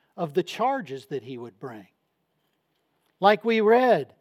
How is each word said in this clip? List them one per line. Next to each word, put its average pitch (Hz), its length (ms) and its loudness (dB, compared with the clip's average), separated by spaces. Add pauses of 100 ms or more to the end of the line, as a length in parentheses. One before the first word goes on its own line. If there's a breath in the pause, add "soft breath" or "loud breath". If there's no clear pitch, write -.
(180)
of 170 160 -6
the 175 100 2
charges 214 640 -4
that 131 160 -8
He 127 140 -14
would 117 220 -16
bring. 113 280 -16 (1300)
Like 208 240 2
we 226 160 2
read 220 600 4